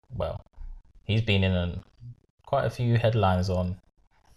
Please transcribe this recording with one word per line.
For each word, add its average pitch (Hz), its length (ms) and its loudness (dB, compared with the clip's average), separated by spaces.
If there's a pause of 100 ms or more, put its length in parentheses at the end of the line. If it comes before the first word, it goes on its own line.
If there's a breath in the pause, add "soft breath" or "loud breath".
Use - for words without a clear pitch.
(100)
well, - 300 -6 (640)
he's 107 180 0
been 98 200 2
in 95 100 2
a, 87 300 -2 (640)
quite 135 200 0
a 120 40 0
few 120 260 2
headlines 95 540 2
on 90 300 -2 (560)